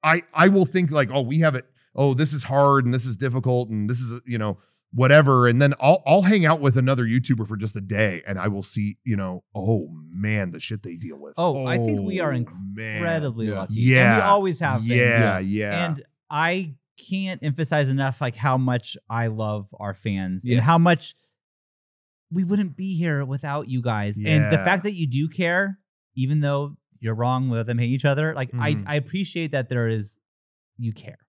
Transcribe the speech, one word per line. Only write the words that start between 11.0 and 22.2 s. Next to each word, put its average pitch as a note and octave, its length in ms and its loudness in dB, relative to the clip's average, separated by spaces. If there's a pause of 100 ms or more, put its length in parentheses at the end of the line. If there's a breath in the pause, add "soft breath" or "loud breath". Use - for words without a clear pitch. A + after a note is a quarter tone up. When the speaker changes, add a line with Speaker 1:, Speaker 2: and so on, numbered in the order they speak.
Speaker 1:
with." - 180 -18
Speaker 2:
Oh, C#3 300 -2
I B2 120 -2
think A2+ 280 0
we F#3 140 -4
are D3+ 120 -2
Speaker 1:
Oh, B2 120 -2 (280)
man. A2 240 -8
Speaker 2:
incredibly C#3+ 520 -4
Speaker 3:
Yeah. G#2 120 -4
Speaker 2:
lucky. F#2+ 140 -6
Speaker 1:
Yeah. B2 400 6
Speaker 2:
And - 20 4
we G2+ 60 4
always B2 380 2
have C3+ 260 0
been. A#2+ 100 0
Speaker 1:
Yeah, A2+ 420 4
Speaker 3:
Yeah. - 20 -
Speaker 1:
yeah. G#2 460 -2
Speaker 2:
And D3 180 -6 (260)
I D#3+ 440 -2 (360)
can't F#3+ 320 -6
emphasize D3 480 -2
enough, C3+ 300 -2
like, B2 160 -4
how C3 200 0
much B2+ 400 -2 (140)
I A#2 180 -2
love G#2+ 400 -6 (100)
our G2+ 160 -8
fans F#2+ 500 -6
and B2 100 0
Speaker 3:
Yes. A#2+ 100 2
Speaker 2:
how E3 140 4
much E3+ 360 2 (1160)